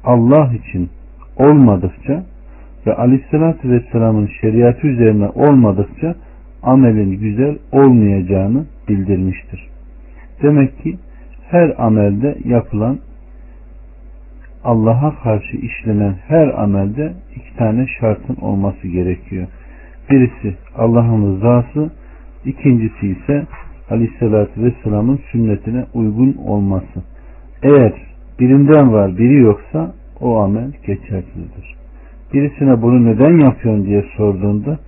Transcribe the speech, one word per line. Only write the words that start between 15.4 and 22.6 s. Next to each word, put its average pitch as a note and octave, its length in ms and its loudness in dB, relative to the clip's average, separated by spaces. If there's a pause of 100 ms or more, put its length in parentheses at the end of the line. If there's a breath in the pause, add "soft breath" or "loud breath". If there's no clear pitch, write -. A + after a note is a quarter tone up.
işlenen G#2 580 -4 (140)
her D3 340 0
amelde G#2 500 -4 (240)
iki - 200 -20
tane A#2 300 -2 (140)
şartın A2+ 360 -4
olması G2 520 -6
gerekiyor. F2+ 580 -6 (640 soft breath)
Birisi B2 460 0 (200)
Allah'ın A2+ 580 0
rızası, A#2+ 560 -2 (540 soft breath)
ikincisi A#2+ 640 -2